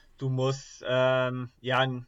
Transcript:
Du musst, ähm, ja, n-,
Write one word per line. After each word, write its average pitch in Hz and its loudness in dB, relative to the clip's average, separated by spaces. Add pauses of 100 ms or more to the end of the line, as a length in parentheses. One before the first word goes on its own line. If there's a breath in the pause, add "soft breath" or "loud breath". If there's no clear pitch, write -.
(180 loud breath)
Du 135 -4
musst, 131 -2
ähm, 127 2 (140)
ja, 127 2
n-, 127 -4